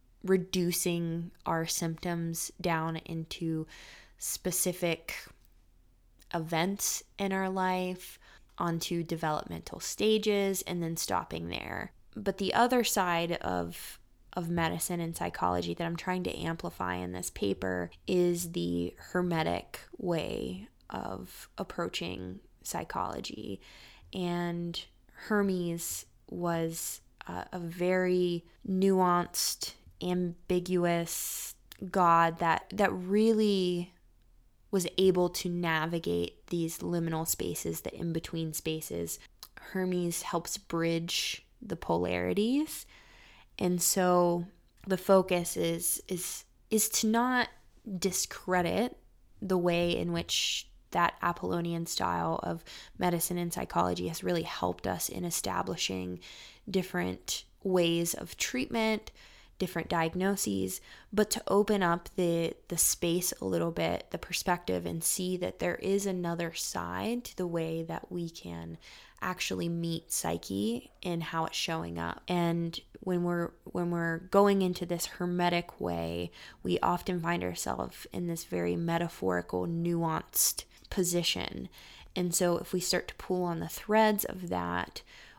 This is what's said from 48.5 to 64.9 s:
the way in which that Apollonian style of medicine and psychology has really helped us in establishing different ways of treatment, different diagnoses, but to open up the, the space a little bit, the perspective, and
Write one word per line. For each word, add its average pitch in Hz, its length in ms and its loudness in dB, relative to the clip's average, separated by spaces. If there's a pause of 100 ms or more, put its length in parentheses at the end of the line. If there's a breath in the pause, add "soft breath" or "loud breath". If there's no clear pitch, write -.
the 185 160 2
way 175 400 4
in 170 140 0
which - 560 -2 (240)
that 175 320 4
Apollonian 170 640 0
style 170 560 0
of 165 200 -4 (360 loud breath)
medicine 175 400 0
and 170 120 -2
psychology 180 560 0
has 165 160 -8
really 175 200 0
helped - 420 -4
us 185 240 -2
in 180 160 -6
establishing 180 920 -2 (500 loud breath)
different 180 760 -2 (200)
ways 170 500 4
of - 240 -10
treatment, 220 760 -2 (480 loud breath)
different 170 300 -2
diagnoses, 190 920 0 (320 loud breath)
but 208 180 4
to - 180 -4
open 202 360 4
up 175 320 2
the, 170 380 2 (160)
the 170 80 -4
space 175 640 2
a - 40 -4
little 170 260 2
bit, 165 400 -2
the 175 60 -4
perspective, 175 680 -2
and 170 180 -4